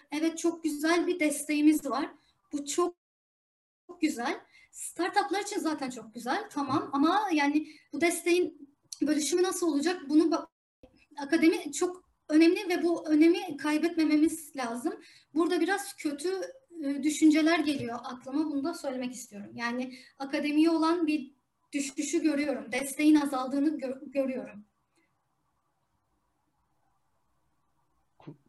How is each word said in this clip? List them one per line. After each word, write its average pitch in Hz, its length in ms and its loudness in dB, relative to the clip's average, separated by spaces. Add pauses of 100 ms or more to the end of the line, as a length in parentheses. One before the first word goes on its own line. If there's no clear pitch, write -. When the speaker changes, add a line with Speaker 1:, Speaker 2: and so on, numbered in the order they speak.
(120)
Speaker 1:
evet 320 260 -2
çok 339 260 -2
güzel 320 440 0
bir 349 120 -2
desteğimiz 302 680 2
var. 269 240 -2 (440)
Bu 285 120 -6
çok, 349 300 -2 (920)
çok - 140 -10
güzel. 302 380 -2 (320)
Startuplar 370 720 -4
için 403 180 -6
zaten 294 300 -4
çok 247 240 -14
güzel, 247 360 -4
tamam. 285 440 -2
Ama 320 280 4 (120)
yani 294 340 2 (260)
bu 285 80 -4
desteğin 339 760 0 (240)
bölüşümü 302 420 2
nasıl 359 240 0
olacak? 320 420 0
Bunu 311 140 6
ba-, 320 240 0 (680)
akademi 302 540 2
çok - 320 -4 (260)
önemli 339 400 6
ve 349 140 0
bu 330 260 -2
önemi 330 480 4
kaybetmememiz 302 1000 0
lazım. 247 380 -4 (400)
Burada 339 280 2
biraz 381 340 -2
kötü, 294 340 -6 (540)
e, 277 200 -4
düşünceler 311 560 4
geliyor 240 440 -4
aklıma. 269 480 -6
Bunu 277 120 -4
da 330 100 -4
söylemek 254 400 -8
istiyorum. 202 400 -16
Yani 240 400 -6 (260)
akademiye 294 500 2
olan 330 380 2
bir 302 280 -4 (360)
düşüşü 285 500 -4
görüyorum. 285 500 -2
Desteğin 294 440 4
azaldığını 277 540 0
gö-, 269 420 -6
görüyorum. 247 540 -4 (3500)
Speaker 2:
Ku-, - 160 -18 (140)